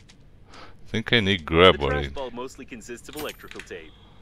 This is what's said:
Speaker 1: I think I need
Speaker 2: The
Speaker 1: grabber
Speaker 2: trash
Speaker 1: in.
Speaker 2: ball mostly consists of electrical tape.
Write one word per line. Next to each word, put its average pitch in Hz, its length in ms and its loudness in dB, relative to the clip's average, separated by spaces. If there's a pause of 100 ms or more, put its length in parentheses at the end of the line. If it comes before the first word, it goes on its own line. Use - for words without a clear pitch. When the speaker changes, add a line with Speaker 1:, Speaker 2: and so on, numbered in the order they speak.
(540)
Speaker 1:
I - 380 -18
think 113 220 -4
I 120 60 6
need 98 220 0
Speaker 2:
The - 20 -14
Speaker 1:
grabber 80 460 6
Speaker 2:
trash 71 180 -2
Speaker 1:
in. 69 60 -12
Speaker 2:
ball 127 180 -10
mostly 127 340 -14
consists 120 440 -16
of 131 80 -16
electrical 101 440 -12
tape. 87 300 -14 (300)